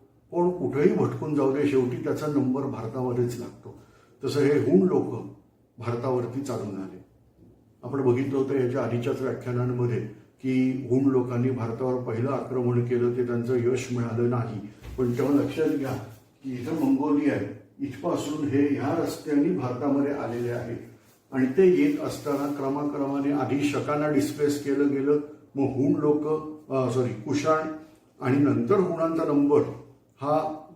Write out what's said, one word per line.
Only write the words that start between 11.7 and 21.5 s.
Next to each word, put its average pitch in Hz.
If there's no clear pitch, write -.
पहिलं 117
आक्रमण 120
केलं, 120
ते 127
त्यांचं 120
यश 120
मिळालं 120
नाही. 120
पण 123
तेव्हा 139
लक्षात 151
घ्या 135
की 131
इथं 123
मंगोलिया 139
आहे, 104
इथपासून 147
हे 139
ह्या 139
रस्त्याने 151
भारतामध्ये 139
आलेले 120
आहेत. 120
आणि 131
ते 180